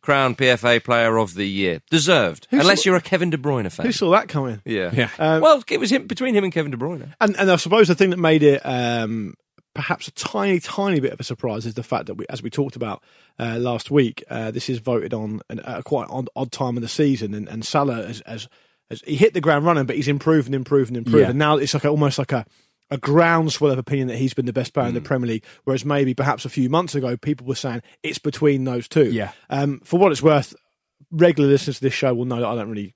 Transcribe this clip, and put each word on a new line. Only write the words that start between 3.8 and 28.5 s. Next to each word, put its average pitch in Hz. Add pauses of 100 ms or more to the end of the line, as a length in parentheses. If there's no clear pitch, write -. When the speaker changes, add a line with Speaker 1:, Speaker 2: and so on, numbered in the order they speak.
Speaker 2:
who 247
saw 190
that 208
coming? 127
Speaker 1:
Yeah. 95
Speaker 3:
Yeah. 120 (100)
Speaker 2:
Um, 160
Speaker 1:
Well, 302
it 427
was 240
him, -
between 254
him 208
and 185
Kevin 147
De 127
Bruyne. 139
Speaker 2:
And, 208
and 190
I 175
suppose 196
the 170
thing 190
that 175
made 156
it, 139
um, 117 (400)
perhaps -
a -
tiny, 196
tiny 196
bit 127
of 120
a 135
surprise 113
is 117
the 113
fact -
that, 98
we, -
as 127
we 120
talked 139
about, 110 (360)
uh, 117
last 120
week, 139
uh, 113
this 120
is 123
voted 117
on 107
an, 117
at 120
a 135
quite 131
odd, 127
odd 127
time 123
of 120
the 113
season, 120
and, 107
and 110
Salah 127
has, 107
has, 113 (420)
has, 113
he 151
hit 190
the 180
ground 151
running, 160
but 117
he's 139
improved 143
and 135
improved 131
and 123
improved. 117
Speaker 3:
Yeah. -
Speaker 2:
And 127
now 151
it's 139
like -
a, -
almost 147
like 139
a, 120 (440)
a 139
groundswell 156
of 131
opinion 131
that 117
he's 127
been 127
the 120
best 127
player 135
in 120
the 120
Speaker 1:
Mm. -
Speaker 2:
Premier 127
League, 110 (180)
whereas 131
maybe 143
perhaps 131
a 135
few 127
months 165
ago, 127
people 123
were 131
saying 120 (220)
it's 156
between 143